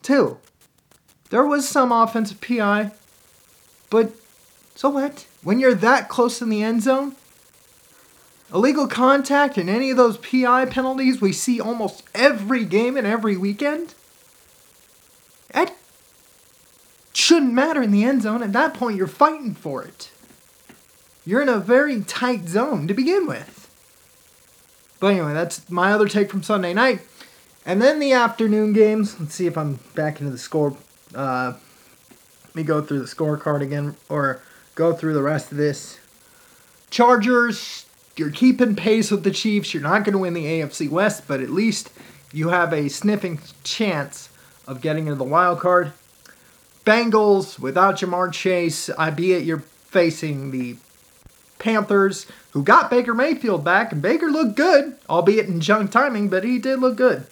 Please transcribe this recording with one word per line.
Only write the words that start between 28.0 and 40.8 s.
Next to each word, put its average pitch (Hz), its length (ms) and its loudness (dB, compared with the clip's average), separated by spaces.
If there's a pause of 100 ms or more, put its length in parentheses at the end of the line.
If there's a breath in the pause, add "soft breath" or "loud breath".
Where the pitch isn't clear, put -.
afternoon 220 600 2
games. 214 460 2
Let's 151 140 -8
see 180 140 -4
if 160 100 -4
I'm 147 220 -4 (160)
back 151 240 -4
into 143 120 -6
the 123 60 -10
score. 147 400 -4 (360)
Uh, 127 400 -4 (880 soft breath)
let - 120 -20
me 160 80 -6
go 151 180 0
through 147 180 -6
the 123 60 -8
scorecard 151 560 -4
again, 143 340 -6 (120)
or 139 340 -4 (340 loud breath)
go 165 180 2
through 160 200 -4
the 143 80 0
rest 151 300 -2
of 147 60 -8
this. 147 420 -4 (880 soft breath)
Chargers, 240 960 2 (300)
you're 156 140 -4
keeping 240 460 4
pace 220 340 0
with 196 140 -2
the 196 80 2
Chiefs. 208 420 -2
You're 147 100 -6
not 190 200 2
gonna 202 140 0
win 180 160 -2
the 165 140 -4
A 160 160 -2
F 143 100 -8
C 156 140 -4